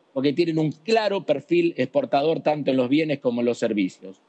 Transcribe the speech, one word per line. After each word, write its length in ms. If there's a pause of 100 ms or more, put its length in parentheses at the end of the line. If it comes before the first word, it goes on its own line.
(140)
porque 180
tienen 260
un 140
claro 540
perfil 500
exportador 640
tanto 320
en 40
los 120
bienes 320
como 200
en 60
los 120
servicios. 720